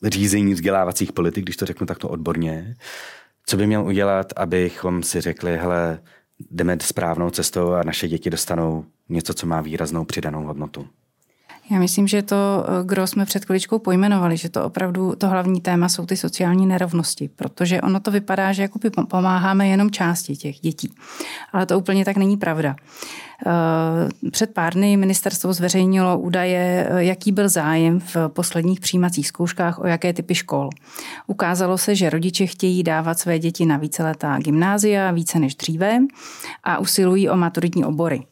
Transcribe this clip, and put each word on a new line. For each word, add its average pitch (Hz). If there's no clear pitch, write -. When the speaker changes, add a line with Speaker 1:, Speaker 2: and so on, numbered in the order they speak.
Speaker 1:
řízení 101
vzdělávacích 92
politik, 87
když -
to 98
řeknu -
takto 87
odborně? 82
Co -
by 101
měl 107
udělat, 98
abychom 90
si 85
řekli, 85
„Hele, 85
jdeme 87
správnou 85
cestou 87
a 87
naše 80
děti 82
dostanou 80
něco, 82
co -
má 82
výraznou 80
přidanou 78
hodnotu?“ 73
Speaker 2:
Já 202
myslím, 185
že 202
to, 202
eh, 196
gros 190
jsme 196
před 196
chviličkou 190
pojmenovali, 190
že 165
to -
opravdu, 185
to 202
hlavní 185
téma 175
jsou 175
ty 190
sociální 185
nerovnosti, 175
protože 175
ono 190
to 208
vypadá, 196
že 196
jakoby 202
pom-, -
pomáháme 185
jenom 202
části 170
těch 139
dětí. 160
Ale 185
to 180
úplně 190
tak 196
není 196
pravda. 160
Eh, 165
před 220
pár 170
dny 202
ministerstvo 190
zveřejnilo 185
údaje, 180
eh, 180
jaký 185
byl 202
zájem 165
v -
posledních 170
přijímacích 175
zkouškách, 175
o -
jaké 175
typy 170
škol. 139
Ukázalo 185
se, 208
že 185
rodiče 170
chtějí 180
dávat 165
své 170
děti 165
na 156
víceletá 151
gymnázia 190
více 170
než 139
dříve 190
a 175
usilují 190
o 190
maturitní 170
obory. 156